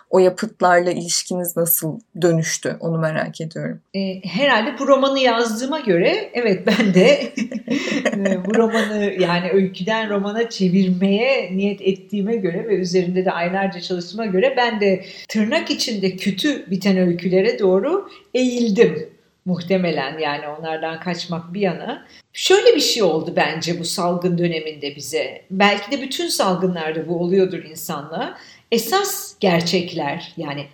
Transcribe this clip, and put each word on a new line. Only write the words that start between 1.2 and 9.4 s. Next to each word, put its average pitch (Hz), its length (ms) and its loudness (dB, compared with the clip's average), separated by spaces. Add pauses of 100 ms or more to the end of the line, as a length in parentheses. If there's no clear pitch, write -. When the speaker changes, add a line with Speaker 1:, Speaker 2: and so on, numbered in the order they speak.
Speaker 1:
nasıl 165 440 -2 (220)
dönüştü? 165 580 0
Onu 143 180 -2
merak 156 420 -4
ediyorum. 160 400 -8 (140)
Speaker 2:
E, 190 260 -4
herhalde 226 580 0
bu 262 100 0
romanı 269 300 4
yazdığıma 240 640 0
göre, 240 540 2
evet, 208 320 0
ben 202 280 4
de, 190 160 8
<laughs> 269 220 2 (760)
e, 196 380 -2
bu 208 100 -2
romanı, 214 640 2
yani 175 320 0